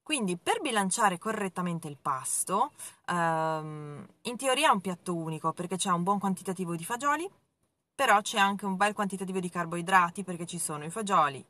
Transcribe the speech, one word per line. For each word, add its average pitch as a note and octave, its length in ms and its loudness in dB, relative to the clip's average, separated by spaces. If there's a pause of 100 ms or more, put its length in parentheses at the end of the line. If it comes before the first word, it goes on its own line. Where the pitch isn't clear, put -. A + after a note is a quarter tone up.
Quindi G#3+ 360 -2
per - 240 0
bilanciare G#3 580 2
correttamente F3+ 680 -4
il C#3+ 120 -10
pasto, F3+ 720 -2 (360)
ehm, D#3 1000 -2 (160)
in A#3+ 140 -6
teoria C4+ 320 2
è C4 40 8
un G3+ 80 4
piatto F3+ 360 -4
unico D#3+ 360 -2
perché F3 240 -4
c'è F#3+ 140 -2
un F3 140 2
buon G3+ 160 2
quantitativo F#3 560 -2
di E3 80 -8
fagioli, C#4+ 440 -2 (640)
però A3 280 4
c'è G#3+ 180 -2
anche G3+ 280 2
un F#3+ 100 0
bel G#3 160 4
quantitativo F#3+ 480 -2
di F3 100 -4
carboidrati F3 720 2
perché F3 240 -6
ci E3+ 140 -8
sono D3 240 -6
i E3 60 -8
fagioli, F3+ 580 2